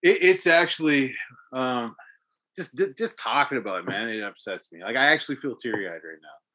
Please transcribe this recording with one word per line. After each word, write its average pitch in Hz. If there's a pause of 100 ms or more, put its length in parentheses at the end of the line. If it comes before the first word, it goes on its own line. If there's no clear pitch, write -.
It, 185
it's 185
actually, 156 (380)
um, 127 (600)
just, 170
ju-, 196
just 220
talking 139
about 101
it, 90
man, 104
it 110
upsets 98
me. 85
Like, 110
I 135
actually 151
feel 131
teary-eyed 107
right 80
now. 73